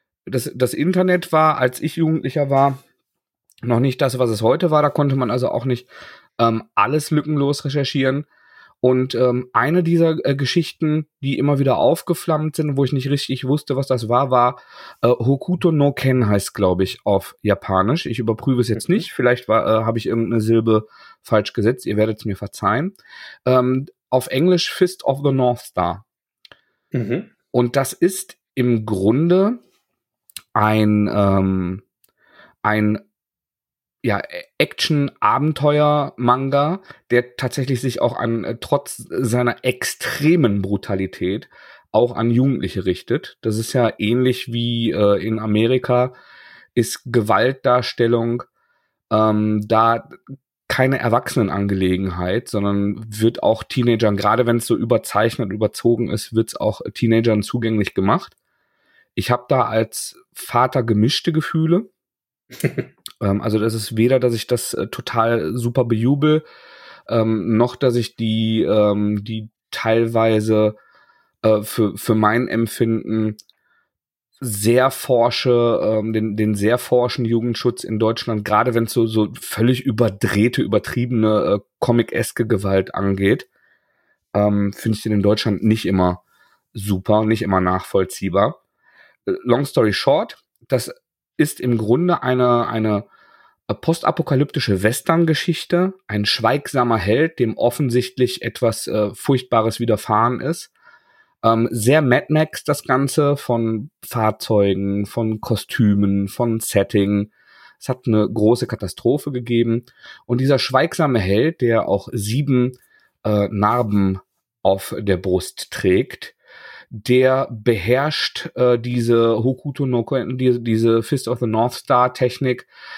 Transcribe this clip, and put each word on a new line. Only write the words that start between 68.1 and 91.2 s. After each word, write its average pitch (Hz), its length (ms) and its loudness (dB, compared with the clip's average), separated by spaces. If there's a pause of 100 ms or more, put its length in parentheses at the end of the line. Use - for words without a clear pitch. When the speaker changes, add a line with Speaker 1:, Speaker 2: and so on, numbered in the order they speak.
Speaker 1:
die, 110 460 0
ähm, 104 640 0
die 110 260 -10 (200)
teilweise, 113 1040 2 (680)
äh, 107 200 2
für, 101 340 -2
für - 180 -2
mein 110 340 2
Empfinden 110 880 -2 (1080)
sehr 120 480 2
forsche, 120 920 2
ähm, 110 320 0
den, 110 220 -2
den 107 180 0
sehr 104 240 2
forschen 123 480 0
Jugendschutz 117 580 -2
in 110 140 -4
Deutschland, 110 460 -2
gerade 110 300 2
wenn's 117 200 -2
so, 113 120 2
so 110 220 0 (100)
völlig 120 460 -2
überdrehte, 110 760 0
übertriebene, 110 680 0
äh, 104 300 0 (200)
comic-eske 117 680 0
Gewalt 95 480 0
angeht, 98 540 0 (840)
ähm, 101 400 2
find 110 240 -4
ich - 60 -10
den 107 100 -4
in 101 100 2
Deutschland 104 400 0
nicht 110 220 2
immer 92 380 0 (500)
super, 104 540 0
nicht 110 160 0
immer 95 180 0
nachvollziehbar. 95 1000 0 (640)
Äh, 98 60 0 (100)
long 123 240 2
story 113 260 2
short, 156 460 -2 (300)
das 123 220 -2 (460)